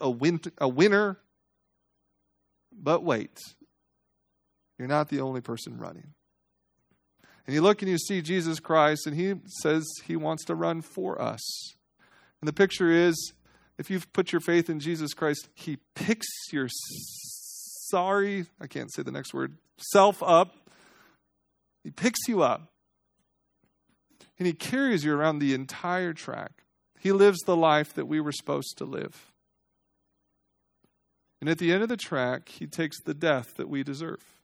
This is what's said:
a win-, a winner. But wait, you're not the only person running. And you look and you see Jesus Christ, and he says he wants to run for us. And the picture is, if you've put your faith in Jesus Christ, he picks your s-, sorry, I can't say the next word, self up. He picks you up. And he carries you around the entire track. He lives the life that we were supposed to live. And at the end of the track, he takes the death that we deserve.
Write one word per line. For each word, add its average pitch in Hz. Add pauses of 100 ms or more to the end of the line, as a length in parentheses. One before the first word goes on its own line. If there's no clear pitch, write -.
a 139
win-, 151 (180)
a 143
winner. 196 (1500)
But 170
wait, 120 (1400)
you're 127
not 147
the 139
only 131
person 117
running. 107 (1300)
And 135
you 156
look 202
and 190
you 175
see 185
Jesus 165
Christ, 151
and 151
he 185 (280)
says 156 (180)
he 165
wants 160
to 165
run 165
for -
us. - (680)
And 151
the 151
picture 185
is, 170 (460)
if 147
you've 185
put 185
your 170
faith 170
in 156
Jesus 156
Christ, 151
he 151 (160)
picks 220 (240)
your 139
s-, -
sorry, 196 (140)
I 147
can't 123
say 147
the 131
next 135
word, 135 (220)
self 202
up. 170 (1300)
He 147
picks 226
you 208
up. 120 (1700)
And 180
he 170
carries 240
you 151
around 151
the 139
entire 175
track. - (340)
He 196
lives 196
the 180
life 151
that 147
we 151
were 147
supposed 143
to 135
live. - (2000)
And 143
at 160
the 170
end 196
of 226
the 233
track, 127
he -
takes 151
the -
death 147
that -
we 139
deserve. 143 (220)